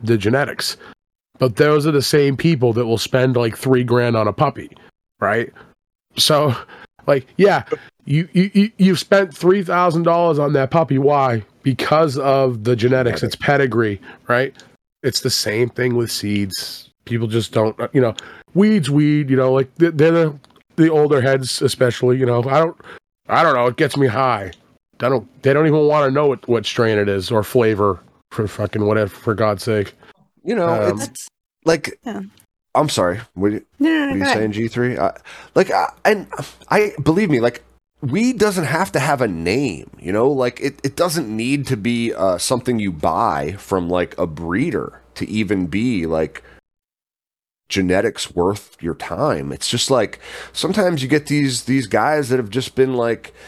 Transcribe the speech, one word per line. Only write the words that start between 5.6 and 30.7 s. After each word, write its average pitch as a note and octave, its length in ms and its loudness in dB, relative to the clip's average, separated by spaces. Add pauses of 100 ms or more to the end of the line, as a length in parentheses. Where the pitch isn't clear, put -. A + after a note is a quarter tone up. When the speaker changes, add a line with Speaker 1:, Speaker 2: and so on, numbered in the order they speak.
Speaker 1:
So, D3 380 2 (520)
like, C#3 200 2 (100)
yeah, F3 280 4 (420)
you, D3+ 260 0
you, F#3 220 2
you, G#3 240 4
you've F#3 200 4
spent G3 380 2
three F#3+ 260 2
thousand F3 420 0
dollars E3+ 340 2
on D3 160 2
that C3+ 160 0
puppy. D3 280 2
Why? C3+ 440 2 (200)
Because C#3 560 0
of C3+ 460 0
the B2 100 2
genetics, B2 460 0
Speaker 2:
Genetic. A2+ 140 -4
Speaker 1:
its - 100 -10
pedigree, A#2 560 0 (280)
right? B2+ 260 0 (480)
It's B2+ 180 -4
the B2+ 100 -4
same A2+ 380 -2
thing B2 280 -4
with A#2 140 -2
seeds. - 800 -6 (140)
People A#2 240 -4
just A2 240 -4
don't, A2 260 0 (140)
you C#3 80 2
know, A#2 140 2 (400)
weed's G3+ 340 4
weed, D3 400 2
you C3 80 2
know, C3 160 2
like, C3 240 2
they're E3+ 140 4
the, D#3+ 480 2 (380)
the D#3+ 140 4
older D3 300 2
heads C3 400 0
especially, B2 560 0
you C3 100 0
know, A#2+ 180 2
I C3+ 160 2
don't, E3 160 0 (520)
I B2+ 160 2
don't D#3 100 4
know, B2 120 2
it B2 100 -2
gets D3+ 200 0
me C#3 120 2
high. A2 420 -2 (500)
I A#2+ 80 0
don't, - 340 -4
they C3+ 100 4
don't D3+ 140 2
even D3+ 200 4
wanna D3 240 2
know D3 160 2
what, C3 220 -2
what A2+ 180 0
strain A2 320 0
it G2+ 100 0
is G2 220 -4
or A2 140 0
flavor G#2 560 0 (320)
for A2 160 -4
fucking G#2 360 -4
whatever, G#2+ 260 2
for - 240 -4
God's G#2 300 0
sake. G#2+ 300 -2 (500)
Speaker 2:
You G3+ 120 -2
know, E3+ 120 0 (220)